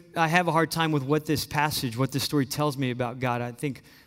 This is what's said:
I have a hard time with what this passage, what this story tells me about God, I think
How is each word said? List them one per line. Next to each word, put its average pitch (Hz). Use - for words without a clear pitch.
I 165
have 175
a 156
hard 160
time 160
with 147
what 151
this 151
passage, 143
what 131
this 135
story 143
tells 147
me 131
about 123
God, 120
I 120
think 123